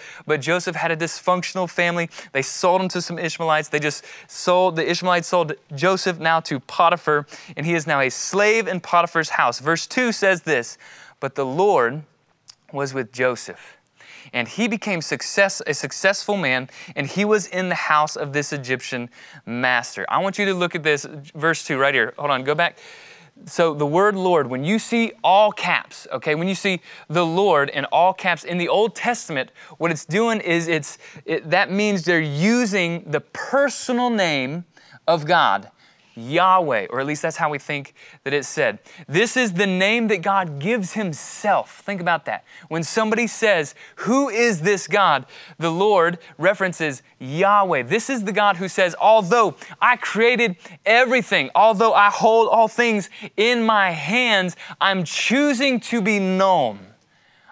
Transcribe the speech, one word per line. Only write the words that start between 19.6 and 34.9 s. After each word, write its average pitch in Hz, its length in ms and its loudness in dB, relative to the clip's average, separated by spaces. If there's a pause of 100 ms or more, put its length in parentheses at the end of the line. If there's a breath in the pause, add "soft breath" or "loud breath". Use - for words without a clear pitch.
I 131 120 0
want 190 180 -4
you 208 80 -2
to 190 80 0
look 175 220 -4
at 160 80 -8
this, 147 220 0 (300)
verse 156 300 -2
two 139 120 -4
right 139 160 2
here. 120 240 0
Hold 143 120 -4
on, 131 140 -2
go 143 120 -2
back. 170 220 -2 (680 loud breath)
So 165 280 0
the 147 120 -2
word 196 300 2
Lord, 180 320 0
when 127 160 -6
you 196 140 0
see 226 360 -2 (100)
all 196 280 4
caps, - 640 -4
okay, 156 220 -2
when 165 120 -2
you 190 80 -2
see 185 260 -2 (280 loud breath)
the 170 160 2
Lord 160 440 2
in 139 160 -4
all 175 280 2
caps 175 300 -4
in 175 160 -4
the 170 100 -2
Old 196 260 2
Testament, 160 560 -6 (280 loud breath)
what 165 100 0
it's 160 160 -6
doing 220 340 0
is 170 280 0
it's, 156 320 -4 (260 loud breath)
it, 160 240 -4
that 175 220 2
means 202 320 0
they're 175 180 2
using 175 840 0
the 147 140 -2
personal 247 920 -2
name 165 540 -2 (420 loud breath)